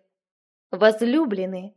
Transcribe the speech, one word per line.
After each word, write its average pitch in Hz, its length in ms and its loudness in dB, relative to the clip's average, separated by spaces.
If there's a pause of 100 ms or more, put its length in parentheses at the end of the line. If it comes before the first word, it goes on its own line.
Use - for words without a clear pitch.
(720)
«Возлюбленные, 208 1040 0